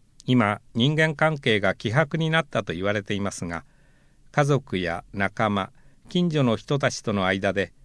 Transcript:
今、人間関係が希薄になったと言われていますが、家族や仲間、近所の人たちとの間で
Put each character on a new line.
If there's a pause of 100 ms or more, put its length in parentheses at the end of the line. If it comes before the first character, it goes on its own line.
(240)
今、 (140)
人
間
関
係
が
希
薄
に
な
っ
た
と
言
わ
れ
て
い
ま
す
が、 (680)
家
族
や
仲
間、 (360)
近
所
の
人
た
ち
と
の
間
で (120)